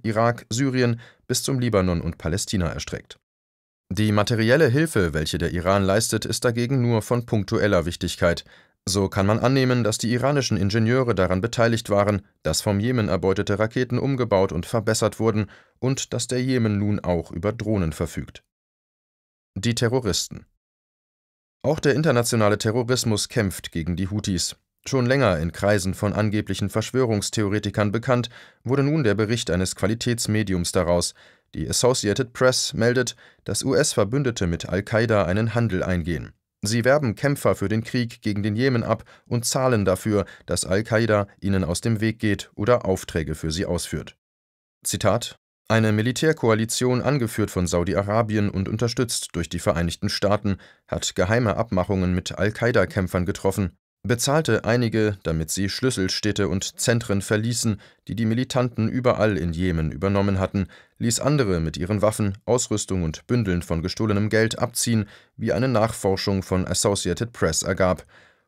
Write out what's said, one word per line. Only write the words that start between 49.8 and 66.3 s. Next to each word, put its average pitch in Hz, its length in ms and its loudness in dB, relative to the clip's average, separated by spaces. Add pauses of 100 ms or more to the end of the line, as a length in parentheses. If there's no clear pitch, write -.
Staaten, 101 480 0 (300)
hat - 280 -6
geheime 104 420 2
Abmachungen 92 580 0
mit - 220 -6
Al-Qaida-Kämpfern 98 880 0
getroffen.“ 95 500 -2 (280)
Bezahlte 123 600 0
einige, 107 580 2
damit 80 280 -2
sie 98 180 -2
Schlüsselstädte 101 800 -2
und 87 320 -4
Zentren 113 420 0
verließen, 110 580 -2 (280)
die - 80 -6
die 113 100 0
Militanten 120 640 0
überall 110 480 2
in 85 160 -2
Jemen 82 380 0
übernommen 98 480 0
hatten, 95 280 0 (300)
ließ 113 220 -2
andere 123 400 2
mit 78 180 -2
ihren 90 240 -2
Waffen, 104 440 0
Ausrüstung 104 580 0
und 80 240 -6
Bündeln 98 340 0
von 82 200 -4
gestohlenem 104 480 0
Geld 110 300 2
abziehen, 117 480 0 (300)
wie 110 160 -2
eine 113 140 0
Nachforschung 104 760 0